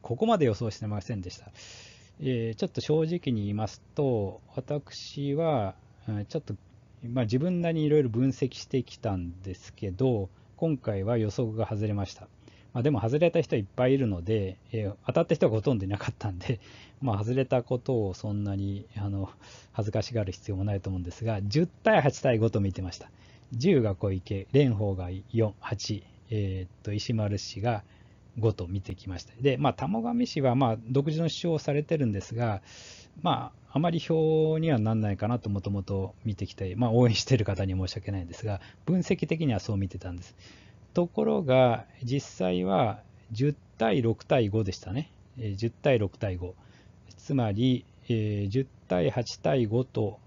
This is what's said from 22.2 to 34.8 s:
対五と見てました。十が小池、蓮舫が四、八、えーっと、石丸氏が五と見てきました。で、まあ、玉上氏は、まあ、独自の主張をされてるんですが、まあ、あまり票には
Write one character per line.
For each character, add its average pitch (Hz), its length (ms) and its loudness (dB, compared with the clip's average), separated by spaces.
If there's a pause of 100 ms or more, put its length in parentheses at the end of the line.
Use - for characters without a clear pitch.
対 120 180 4
五 113 120 4
と 107 100 0
見 98 120 0
て 95 100 -8
ま 90 80 -6
し - 80 -12
た。 - 120 -20 (420)
十 139 280 4
が 104 140 2
小 101 160 -2
池、 95 420 -6
蓮 135 220 6
舫 101 220 0
が 90 140 -6 (220)
四、 113 280 2
八、 104 420 -6 (280)
え 95 360 -2
ー - 0 -
っ - 40 -16 (120)
と、 104 100 -6
石 104 200 -2
丸 104 260 0
氏 - 220 -10
が 110 240 -2 (560)
五 110 120 4
と 95 140 -8
見 95 140 -4
て 92 160 -10
き - 120 -14
ま 90 120 -8
し - 40 -16
た。 - 160 -20
で、 131 160 2
ま 135 140 2
あ、 - 40 0
玉 196 260 -2
上 123 260 0
氏 - 140 -4
は、 127 160 4
ま 127 160 4
あ、 110 60 -4 (120)
独 143 180 2
自 156 120 0
の 165 80 0
主 - 140 -6
張 170 120 0
を 147 60 2
さ 147 120 -2
れ 147 120 0
て 165 120 0
る 143 100 2
ん 107 60 0
で 98 80 -4
す - 140 -10
が、 113 260 -2 (640)
ま 127 300 -2 (180)
あ、 - 60 -4
あ - 20 2
ま 170 120 2
り 170 100 0
票 156 580 2
に 160 140 2
は 117 80 4